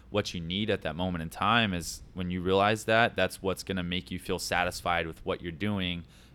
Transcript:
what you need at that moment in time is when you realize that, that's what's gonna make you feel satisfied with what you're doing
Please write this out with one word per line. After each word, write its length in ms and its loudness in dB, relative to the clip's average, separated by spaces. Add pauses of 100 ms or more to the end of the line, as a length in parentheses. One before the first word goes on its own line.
what 240 0
you 60 -4
need 300 -2
at 140 2
that 120 -2
moment 260 0
in 80 -4
time 440 2
is 280 -6 (120)
when 160 -4
you 120 -2
realize 440 4
that, 300 4
that's 260 0
what's 220 -2
gonna 200 -2
make 280 -4
you 80 -4
feel 200 -2
satisfied 680 0
with 180 -10
what 160 -2
you're 100 -6
doing 520 -2 (320)